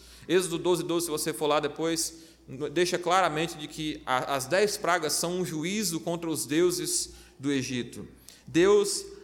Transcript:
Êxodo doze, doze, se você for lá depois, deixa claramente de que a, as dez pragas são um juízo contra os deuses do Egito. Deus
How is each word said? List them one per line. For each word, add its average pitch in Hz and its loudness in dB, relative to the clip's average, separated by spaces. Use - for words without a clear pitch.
Êxodo 170 2
doze, 165 2
doze, 170 0
se 160 -6
você 151 -2
for 151 -2
lá 147 4
depois, 160 -2
deixa 175 2
claramente 170 2
de 151 -10
que 156 -8
a, 127 0
as 127 -2
dez 202 2
pragas 165 0
são 175 -2
um 185 0
juízo 165 -2
contra 170 -4
os 135 -2
deuses 160 0
do 135 -4
Egito. 123 -4
Deus 196 4